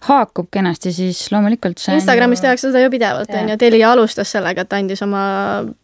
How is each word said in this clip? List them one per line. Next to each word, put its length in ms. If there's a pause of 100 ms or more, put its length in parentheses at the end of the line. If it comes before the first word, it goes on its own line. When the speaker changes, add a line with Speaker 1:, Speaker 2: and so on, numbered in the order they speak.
Speaker 1:
haakub 420
kenasti, 400
siis 420
loomulikult 460
see 140
on 80
Speaker 2:
Instagramis 400
Speaker 1:
ju 60
Speaker 2:
tehakse 240
seda 100
ju 100
pidevalt, 380
Speaker 1:
Jaa. 140
Speaker 2:
on 80
ju. 80
Telia 340
alustas 400
sellega, 300
et 100
andis 300
oma 640 (180)